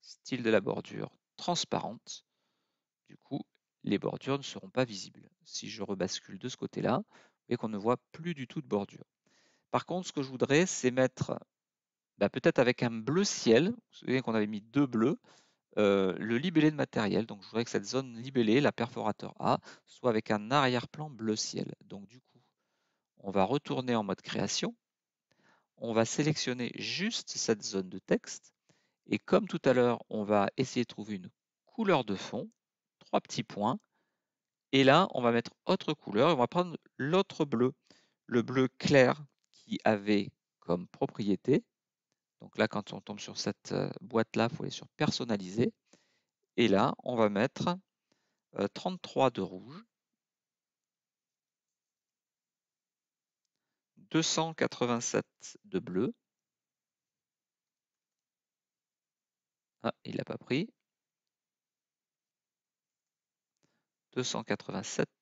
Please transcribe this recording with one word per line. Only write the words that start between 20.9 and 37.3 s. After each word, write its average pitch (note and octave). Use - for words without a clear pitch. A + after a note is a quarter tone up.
bleu A2
ciel. -
Donc, G2+
du B2
coup, -
on G2
va F#2+
retourner B2+
en A2
mode G2+
création. -
On A#2
va A2
sélectionner B2+
juste C3+
cette -
zone F#2+
de F2+
texte. -
Et G#2+
comme -
tout E3
à C3+
l'heure, A#2+
on G#2+
va G2+
essayer B2
de -
trouver G#2
une F2+
couleur F#3+
de G2+
fond, B2+
trois -
petits -
points. G#2+
Et C3+
là, D3
on -
va A#2+
mettre A#2
autre F3+
couleur -
et -
on D#3
va A#2+
prendre F3+
l'autre E3